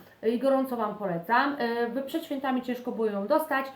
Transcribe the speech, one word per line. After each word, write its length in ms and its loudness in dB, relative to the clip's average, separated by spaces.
e, 80 0
i 100 2
gorąco 380 2
Wam 180 -2
polecam. 640 2
E, 280 0
w-, 160 -4
przed 220 -6
świętami 360 -2
ciężko 300 -6
było 160 0
ją 200 -2
dostać, 380 2